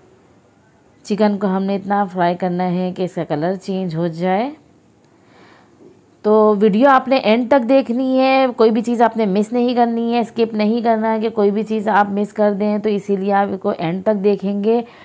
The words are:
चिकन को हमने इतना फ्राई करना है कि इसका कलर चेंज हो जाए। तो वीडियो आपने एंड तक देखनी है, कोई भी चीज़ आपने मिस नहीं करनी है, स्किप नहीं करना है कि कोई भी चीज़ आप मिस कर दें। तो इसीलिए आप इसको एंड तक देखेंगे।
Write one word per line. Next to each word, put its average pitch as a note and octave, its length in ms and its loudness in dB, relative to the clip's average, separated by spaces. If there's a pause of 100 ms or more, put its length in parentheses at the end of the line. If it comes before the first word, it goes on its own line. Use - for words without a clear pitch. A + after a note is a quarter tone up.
(1040)
चिकन G#3 320 0
को G3+ 120 -2
हमने F#3+ 260 -2
इतना G3 320 -2
फ्राई F3+ 300 0
करना F3+ 280 -2
है F3+ 260 -2
कि F#3 120 -6
इसका F3 220 -6
कलर E3 320 -2
चेंज F#3 380 -6
हो E3+ 140 -2
जाए। F#3 420 -2 (1700)
तो G#3+ 60 4 (240)
वीडियो G#3+ 340 4
आपने C4 280 2
एंड A3+ 320 0
तक C#4 140 4
देखनी C4 540 0
है, C4 320 2
कोई A#3 220 2
भी A3+ 100 0
चीज़ A#3+ 220 0
आपने A3+ 240 0
मिस G#3 260 0
नहीं B3 220 0
करनी A#3 380 0
है, A#3+ 100 0
स्किप A3 320 -2
नहीं G#3+ 280 0
करना A3+ 260 0
है A3 100 0
कि A3 120 -2
कोई G#3 200 0
भी G#3+ 120 -2
चीज़ A3 260 -4
आप G3+ 200 2
मिस G3+ 220 -4
कर G#3 220 0
दें। G#3 280 -2
तो G#3+ 80 -2
इसीलिए G3+ 440 -2
आप G3+ 160 0
इसको G3+ 240 -4
एंड F3 300 -4
तक G#3+ 140 0
देखेंगे। G3+ 640 0 (220)